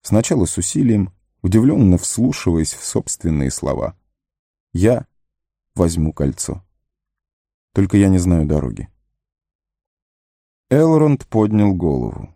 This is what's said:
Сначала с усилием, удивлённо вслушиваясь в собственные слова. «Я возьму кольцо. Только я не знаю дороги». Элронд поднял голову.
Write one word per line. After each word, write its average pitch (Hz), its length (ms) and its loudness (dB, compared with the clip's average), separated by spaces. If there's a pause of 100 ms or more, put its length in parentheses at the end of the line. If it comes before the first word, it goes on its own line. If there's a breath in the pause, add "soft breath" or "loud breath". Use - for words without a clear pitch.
Сначала 110 420 0
с - 140 -4
усилием, 107 520 0 (300)
удивлённо 107 560 4
вслушиваясь 87 760 -2
в - 100 -18
собственные - 640 -4
слова. - 460 -6 (760)
«Я 113 320 0 (680)
возьму 82 380 0
кольцо. 69 500 -6 (1080)
Только 98 240 0
я 101 120 6
не 92 100 4
знаю 87 280 2
дороги». 65 420 -4 (1800)
Элронд 151 560 2
поднял 107 480 2
голову. 65 600 -4